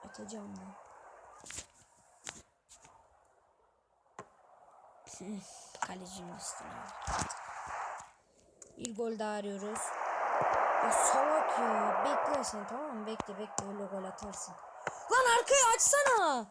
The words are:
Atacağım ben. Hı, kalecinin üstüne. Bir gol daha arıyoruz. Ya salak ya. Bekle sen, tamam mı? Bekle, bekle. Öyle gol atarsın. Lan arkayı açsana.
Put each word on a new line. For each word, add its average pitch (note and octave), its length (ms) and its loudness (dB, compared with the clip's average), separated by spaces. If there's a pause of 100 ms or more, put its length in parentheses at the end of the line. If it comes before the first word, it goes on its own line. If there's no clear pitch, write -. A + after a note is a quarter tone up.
Atacağım G3+ 540 -12
ben. F#3+ 160 -14 (4000)
Hı, F3+ 80 -12 (640)
kalecinin F3+ 500 -12
üstüne. - 320 -10 (2000)
Bir A#3 180 -10
gol A3+ 240 -6
daha G#3+ 120 -4
arıyoruz. G#3 480 -8 (1040)
Ya - 80 4
salak C#4+ 680 4
ya. A3 460 2
Bekle C#4+ 380 2
sen, G#3 240 -6
tamam C4 300 -6
mı? G#3+ 80 -6
Bekle, G#3+ 340 -6
bekle. G#3 280 -6
Öyle G3+ 180 -6
gol F#3+ 180 -6
atarsın. F#3+ 500 -8 (580)
Lan A#4+ 280 8
arkayı C5+ 240 8 (120)
açsana. G#4+ 760 6